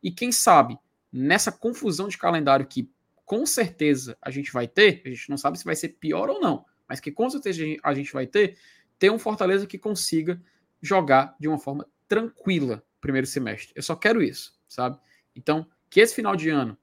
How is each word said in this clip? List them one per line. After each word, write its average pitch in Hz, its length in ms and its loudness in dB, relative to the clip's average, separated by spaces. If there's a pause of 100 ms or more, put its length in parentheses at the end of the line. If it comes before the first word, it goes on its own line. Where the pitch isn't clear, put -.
E 180 100 -6
quem 240 200 -6
sabe, 143 480 4 (320)
nessa 143 400 2
confusão 208 560 -4
de 190 100 -10
calendário 143 480 2
que - 240 -8 (360)
com 233 200 -2
certeza 147 760 0
a 135 100 -10
gente 139 200 -8
vai 120 160 -2
ter, 196 380 4
a 135 40 -10
gente 123 200 -14
não 143 80 -6
sabe 139 220 -2
se - 60 -14
vai 165 100 -2
ser 160 140 -8
pior 165 400 -4
ou 415 100 -4
não, 190 260 0 (220)
mas 135 120 -10
que 143 120 -12
com 226 180 -2
certeza 202 320 -6 (220)
a 147 100 0
gente 143 200 -6
vai 135 120 -4
ter, 202 320 0 (400)
ter 196 140 4
um 233 80 -4
Fortaleza 196 480 -2
que 196 100 -14
consiga 175 640 -4 (380)
jogar 143 600 4
de 147 80 -4
uma 156 100 0
forma 139 300 -8 (200)
tranquila 180 760 -2 (180)
primeiro 135 240 -2
semestre. 117 500 -8
Eu 135 60 -12
só 160 140 -4
quero 220 260 2
isso, - 340 -4 (120)
sabe? 127 320 -6 (360)
Então, 156 300 -2 (240)
que - 100 4
esse 226 140 6
final 208 220 -2
de 160 140 -2
ano 127 340 0